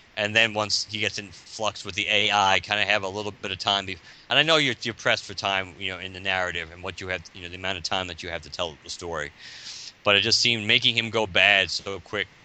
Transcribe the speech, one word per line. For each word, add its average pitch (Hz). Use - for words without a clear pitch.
and 107
then 113
once 104
he 107
gets 104
in 101
flux -
with 98
the 98
A 104
I, 98
kinda 104
have 101
a 95
little 104
bit 98
of 92
time. 98
Be-, 95
and 123
I 147
know 160
you're, 139
you're 117
pressed 113
for -
time, 95
you 98
know, 90
in 92
the 92
narrative 90
and 87
what 92
you 95
have, 92
you 98
know, 87
the 87
amount 92
of 82
time 92
that 85
you 90
have 82
to 76
tell 80
the 85
story. 80
But 104
it 98
just 110
seemed 117
making 120
him 113
go 110
bad 95
so 98
quick, 98